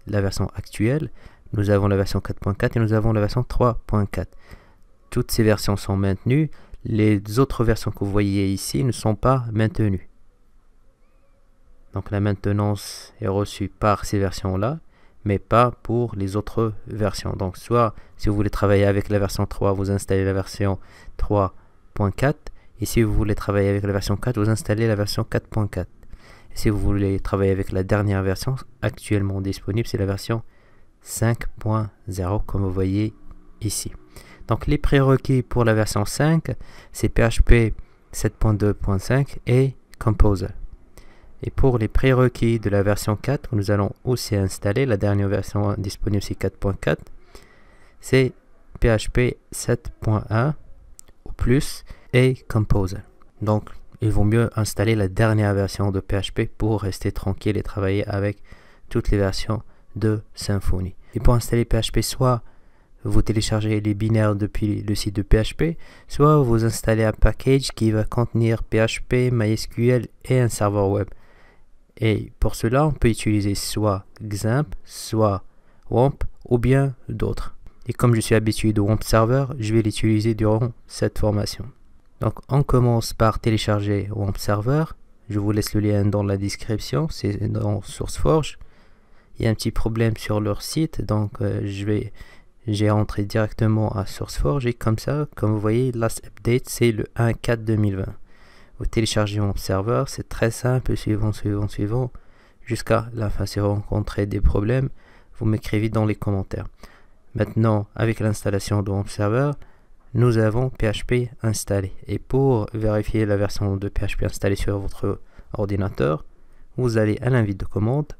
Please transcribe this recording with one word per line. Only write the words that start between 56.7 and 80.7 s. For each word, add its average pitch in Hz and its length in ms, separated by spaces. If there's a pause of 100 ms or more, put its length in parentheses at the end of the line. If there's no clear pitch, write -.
rester 98 280
tranquille - 460
et 95 60
travailler 98 440
avec 101 360 (460)
toutes - 200
les 104 80
versions 101 460 (320)
de 107 260 (140)
Symfony. 92 580 (220)
Et - 40
pour 123 140
installer 117 320
P 113 140
H - 120
P, 113 120
soit 127 400 (640)
vous 104 140
téléchargez 107 600
les 104 120
binaires 107 420
depuis 101 460
le 104 140
site 101 200
de 107 60
P 104 160
H 110 180
P, 160 220 (300)
soit 147 340
vous 113 240
installez 110 380
un 110 80
package 131 640
qui 110 180
va 107 120
contenir 113 600
P - 160
H 110 280
P, 123 200
M 120 160
Y 107 80
S 110 160
Q 117 220
L 123 180 (160)
et 127 160
un 120 100
serveur 101 400
web. 101 180 (880)
Et 107 420
pour - 160
cela, 131 320
on 151 40
peut 123 180
utiliser 104 440
soit 101 540 (160)
XAMPP, 110 500 (120)
soit 104 580 (480)
WAMP 123 320 (220)
ou 123 120
bien 131 380 (120)
d'autres. 104 480 (300)
Et 117 80
comme 117 220
je 110 60
suis - 120
habitué 110 400
de 107 80
WAMP 101 220
Server, 117 420 (140)
je 110 160
vais 113 80
l'utiliser 107 500
durant 110 380 (160)